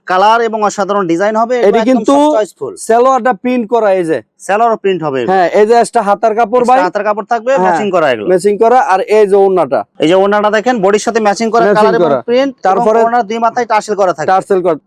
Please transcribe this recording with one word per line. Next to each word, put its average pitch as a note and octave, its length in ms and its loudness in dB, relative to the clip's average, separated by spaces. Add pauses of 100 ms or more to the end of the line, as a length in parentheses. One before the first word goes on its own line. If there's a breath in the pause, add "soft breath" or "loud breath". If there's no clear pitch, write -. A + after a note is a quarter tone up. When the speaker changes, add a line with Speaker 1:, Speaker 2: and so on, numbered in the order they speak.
Speaker 1:
কালার G#3 360 2
এবং A3 220 -4
অসাধারণ G3 440 -2
ডিজাইন G3+ 280 -2
হবে, A#3 200 -2
এগুলো G#3+ 140 2
Speaker 2:
এটি A3+ 80 2
Speaker 1:
একদম A3 140 0
Speaker 2:
কিন্তু B3+ 220 0
Speaker 1:
সব D4+ 220 2
চয়েসফুল। - 400 -6
Speaker 2:
সেলোয়ারটা B3 580 0
প্রিন্ট B3 360 -4
করা, A3 240 0
এই F#3 120 0
যে। D3 160 -2 (160)
Speaker 1:
সেলোয়ার A3+ 400 -2
প্রিন্ট F#3 260 -4
হবে C#3 160 -4
এগুলো। B2 140 -2
Speaker 2:
হ্যাঁ, F3+ 160 2
এই G3+ 180 4
যে A#3 60 2
একটা A#3 280 2
হাতার G3+ 340 0
কাপড় A#3 240 0
Speaker 1:
এক্সট্রা A#3+ 160 2
Speaker 2:
ভাই। F3+ 80 2
Speaker 1:
হাতার F#3+ 200 -4
কাপড় G#3 260 -4
থাকবে, A#3 240 -4
Speaker 2:
হ্যাঁ। C4+ 160 0
Speaker 1:
ম্যাচিং F3+ 220 -2
করা D#3+ 200 2
এগুলো। A2 160 -4
Speaker 2:
ম্যাচিং F#3 300 0
করা, A#3 220 4
আর F#3 200 0
এই G#3 280 2
যে F#3+ 80 0
ওড়নাটা। E3+ 480 2 (160)
Speaker 1:
এই D#3 80 0
যে F3 80 2
ওড়নাটা G3+ 340 2
দেখেন, A3 320 -2
বডির G3+ 180 2
সাথে A3+ 200 -2
ম্যাচিং G#3+ 300 -2
করা A3 160 2
Speaker 2:
ম্যাচিং G#3 100 2
Speaker 1:
কালার G#3+ 200 2
এবং E3 140 2
Speaker 2:
করা। B2+ 120 -2
Speaker 1:
প্রিন্ট, B3+ 400 -2
Speaker 2:
তারপরে A3 380 0
Speaker 1:
এবং A3+ 40 2
ওড়নার A#3 240 0
দুই A3+ 120 -6
মাথায় A#3 260 -2
টার্সেল G#3+ 300 -2
করা F#3 180 0
থাকবে। D#3 180 -2
Speaker 2:
টার্সেল F#3+ 300 0
করা। E3+ 140 0 (120)